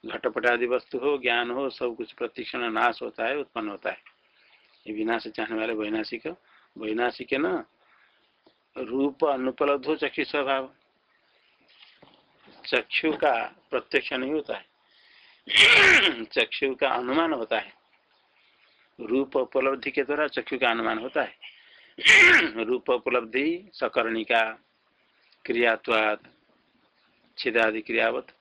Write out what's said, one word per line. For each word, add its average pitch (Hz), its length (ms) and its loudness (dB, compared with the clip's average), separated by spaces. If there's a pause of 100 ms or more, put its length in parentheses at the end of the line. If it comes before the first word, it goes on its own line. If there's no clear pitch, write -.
घटपट 117 400 -4
आदि 120 200 2
वस्तु 123 320 -4
हो, 139 200 0
ज्ञान 120 320 0
हो, 131 200 -2
सब 120 260 -6
कुछ - 160 -10
प्रतिक्षण 120 580 -6
नाश 117 320 0
होता 113 240 -6
है, 139 120 -2
उत्पन्न 113 300 -8
होता 98 220 -8
है। - 120 -14 (840)
ये 107 60 -10
विनाश 110 360 -4
चाहने 110 280 -8
वाले 113 180 -2
वैनाशिक, 107 520 -6 (520)
वैनाशिक 117 560 -4
न 156 300 -2 (1120)
रूप 135 460 -2
अनुपलब्ध 135 640 0
हो 151 100 0
चक्षु 147 280 -2
स्वभाव, 135 500 -2 (1900)
चक्षु - 460 0
का 120 440 0 (140)
प्रत्यक्ष - 420 -2
नहीं 131 200 -4
होता 147 240 -4
है, 98 100 -16 (840)
<clears throat> 220 760 6
चक्षु 131 500 -2
का 135 140 0
अनुमान 131 440 0
होता 117 260 -2
है, - 140 -8 (1300)
रूप 131 360 -2
उपलब्धि 135 540 0
के 139 120 0
द्वारा 147 260 -2
चक्षु 127 300 -6
का 123 120 2
अनुमान 113 280 -2
होता 131 240 -4
है। - 140 -6 (640)
<clears throat> 180 680 6
रूप 123 260 -2
उपलब्धि 143 840 0
सकर्णिका 113 880 0 (840)
क्रियात्वाद 110 880 0 (1080)
छिदादि 113 420 0
क्रियावत 117 460 0 (140)